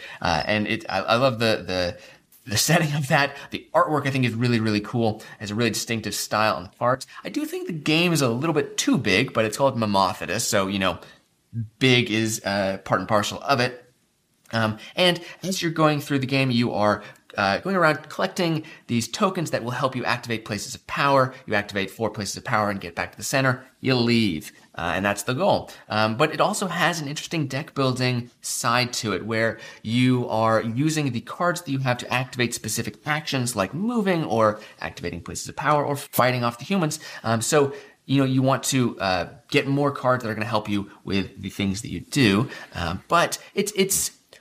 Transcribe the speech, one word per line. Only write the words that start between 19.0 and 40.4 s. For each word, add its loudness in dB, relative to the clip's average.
tokens -2
that -2
will -6
help -2
you -4
activate -2
places -8
of -18
power. 2
You -2
activate 0
four -4
places -6
of -12
power 2
and -4
get -10
back -6
to -20
the -10
center. 0
You 2
leave. 2
Uh, -4
and 0
that's 0
the -2
goal. 0
Um, 2
but 2
it -6
also 2
has 0
an -6
interesting -4
deck -8
building 0
side 0
to -2
it, -2
where 0
you 2
are 2
using 0
the -4
cards -2
that -10
you -2
have 0
to -8
activate -2
specific -6
actions -2
like 0
moving 0
or 2
activating -8
places -10
of -14
power 2
or -2
fighting 0
off -2
the -14
humans. 0
Um, 0
so, 4
you 2
know, 4
you 2
want 2
to, 2
uh, 0
get 2
more 2
cards 0
that -4
are -4
gonna -4